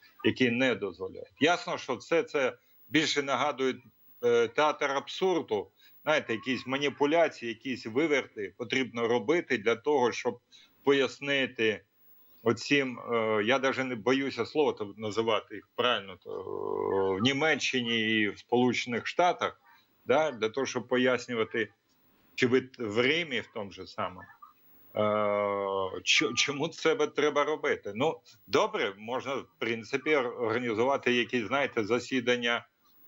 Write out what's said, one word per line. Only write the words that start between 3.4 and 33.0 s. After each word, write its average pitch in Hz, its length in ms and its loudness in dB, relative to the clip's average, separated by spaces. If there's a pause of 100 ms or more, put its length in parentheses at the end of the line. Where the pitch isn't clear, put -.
е, 117 240 4
театр 147 420 2
абсурду. 135 800 -2 (320)
Знаєте, 143 300 0
якісь 117 340 -4
маніпуляції, 143 840 0
якісь 117 380 -8
виверти 117 680 -2
потрібно 120 520 -2
робити 123 500 0
для 110 180 2
того, 123 360 2
щоб 120 260 -4 (460)
пояснити 131 1000 2 (600)
оцім, 123 560 0
е, 110 460 0
я 123 140 4
даже 127 260 0
не 127 100 -6
боюся 123 520 0
слова 143 260 2
то 101 240 -10
називати 110 580 -2
їх 98 200 -14
правильно, 104 500 -2
то, - 60 -12
е, 95 880 -2
в - 20 -2
Німеччині 123 1000 0
і 107 80 2
в 95 100 -8
Сполучених 120 680 0
Штатах, 170 540 0 (460)
да, 147 240 4
для 110 180 -2
того, 127 180 -4
щоб 117 220 -6
пояснювати, 123 800 0 (680)
чи - 120 2
ви 127 220 2 (100)
в 110 240 0
Римі 143 380 0
в - 140 -8
тому 101 180 -8
же 90 140 -14
самому. 90 360 -8 (720)
Е, 101 1080 0
чо-, - 280 2
чому 139 360 -2
це 160 260 0
бе-, 147 120 0
треба 147 380 2
робити? 139 500 -2
Ну, 139 260 -2 (260)
добре, 151 520 0
можна, 120 360 -6
в 107 120 -6 (120)
принципі, 117 580 -2
ор-, 120 260 -2
організувати 123 720 0
якісь, 120 340 0
знаєте, 120 380 -2
засідання, 120 840 -2 (420)